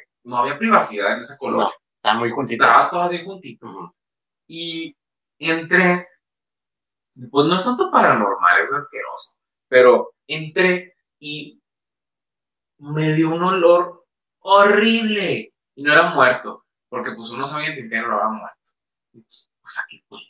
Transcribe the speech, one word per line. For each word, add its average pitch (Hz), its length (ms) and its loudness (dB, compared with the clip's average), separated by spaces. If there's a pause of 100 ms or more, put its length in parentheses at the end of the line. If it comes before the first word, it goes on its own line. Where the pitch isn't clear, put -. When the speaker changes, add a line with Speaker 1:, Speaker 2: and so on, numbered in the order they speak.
(240)
Speaker 1:
no 120 140 -6
había - 220 -2
privacidad 113 540 0
en - 80 -6
esa - 160 -12
colonia. 123 280 -2
Speaker 2:
No, 92 60 -2 (260)
estaban 113 220 0
muy 117 100 -2
juntitas. 117 380 -2
Speaker 1:
Estaba 127 240 4
todo 175 180 -2
bien 175 160 -6
juntito. 185 400 -18
Speaker 2:
Ujú. 92 260 -16 (600)
Speaker 1:
Y 165 440 -10 (440)
entré, 175 680 2 (1200)
pues 143 160 2
no 180 80 2
es 185 80 -2
tanto 247 280 -2
paranormal, 139 680 2
es - 120 -4
asqueroso, - 600 -10 (340)
pero 127 440 6 (160)
entré 180 680 -2 (240)
y 147 420 -14 (1160)
me 156 360 -2
dio 160 180 2
un 170 120 -2
olor 175 600 2 (340)
horrible 208 1120 2 (220)
y 139 80 -16
no 147 100 2
era 170 180 4
muerto, 127 540 0 (240)
porque, 113 220 -8
pues, 113 200 -14
uno 131 140 -8
sabe 151 200 -8
identificar 113 340 -8
el 113 60 -6
olor 107 180 -4
a 110 60 -2
muerto. - 280 -12 (580)
O - 520 -20
sea, - 220 -10
¿qué - 180 -20
fue? - 120 -20 (100)